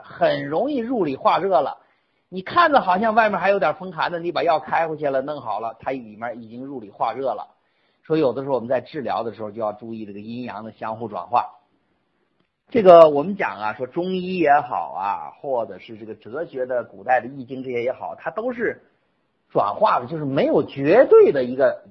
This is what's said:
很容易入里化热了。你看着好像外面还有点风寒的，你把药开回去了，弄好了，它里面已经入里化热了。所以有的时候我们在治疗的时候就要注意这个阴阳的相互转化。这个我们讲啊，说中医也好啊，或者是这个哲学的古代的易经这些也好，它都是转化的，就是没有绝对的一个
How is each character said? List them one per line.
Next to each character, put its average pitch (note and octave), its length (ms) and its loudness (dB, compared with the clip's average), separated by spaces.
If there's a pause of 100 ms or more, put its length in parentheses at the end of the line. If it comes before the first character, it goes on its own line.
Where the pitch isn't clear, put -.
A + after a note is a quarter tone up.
很 D3 440 0
容 F#3+ 240 -2
易 C#4+ 60 -2
入 A3+ 280 -2
里 C3+ 100 -4
化 E3+ 240 2
热 F3 220 2
了。 B2+ 160 -4 (500)
你 F#3 140 -10
看 E4+ 300 2
着 C4 100 6
好 F3+ 160 2
像 A3 180 0
外 A3 140 4
面 F#3+ 100 -2
还 F#3 100 0
有 G3+ 100 4
点 D#3 160 2
风 F#3 160 -12
寒 D#3 200 -4
的， E3+ 80 -6
你 E3+ 120 -4
把 C#3 120 -2
药 D#3+ 160 4
开 D#3+ 280 -2
回 D#3 100 -6
去 C#3+ 120 -2
了， C3+ 120 0
弄 C#3+ 200 -8
好 G#2+ 180 -6
了， A2+ 200 -8
它 - 120 -6
里 A#2 240 -10
面 A#2 260 -10
已 A2+ 60 -16
经 A#2+ 180 -14
入 C#3 140 -12
里 G#2 100 -16
化 A2+ 240 -4
热 B2 200 -4
了。 F#2 220 -12 (500)
所 D#3+ 120 0
以 - 20 2
有 C3 140 2
的 C3+ 100 -6
时 C#3 60 -8
候 C3+ 60 0
我 A#2+ 40 0
们 A2+ 80 -8
在 B2 140 0
治 D3+ 200 -10
疗 G#2 220 -4
的 A2+ 100 -8
时 G#2+ 80 -14
候 G#2+ 100 -8
就 A2 100 -10
要 G#2+ 120 -4
注 A2+ 200 -14
意 A2 120 -10
这 G2+ 80 -16
个 G2+ 60 -14
阴 A#2 240 -12
阳 G#2+ 220 -12
的 A2 60 -14
相 A2 260 -10
互 A2+ 100 -10
转 F#2+ 200 -10
化。 - 300 -2 (1120)
这 A3+ 140 2
个 E3 260 12
我 C#3+ 120 0
们 F#3+ 140 -4
讲 G#2 240 -6
啊， G#2+ 140 -4
说 B2+ 120 -8
中 F3 280 -4
医 F#3 240 -4
也 D#3+ 120 2 (120)
好 F2+ 320 -6
啊， F2 460 -6
或 B2+ 260 -4
者 F#2+ 140 -16
是 A2+ 180 -16
这 A2 80 -16
个 G#2+ 100 -12
哲 C3+ 300 -10
学 C3 200 -6
的 B2 180 -4
古 G2 200 -18
代 B2 160 2
的 B2 80 -8
易 C3+ 180 -12
经 B2+ 180 -10
这 C3 60 -10
些 A#2+ 140 -4
也 B2+ 80 -2
好， F#2 240 -10
它 - 160 -10
都 A#3+ 220 -6
是 A3+ 280 -6 (720)
转 G2+ 240 0
化 G3+ 240 2
的， B2 80 -8
就 E3 100 -8
是 D3+ 60 -6
没 C#3+ 220 0
有 B3+ 180 2
绝 D#3+ 420 4
对 G#4 280 8
的 C3 100 0
一 B2 120 -4
个 - 360 2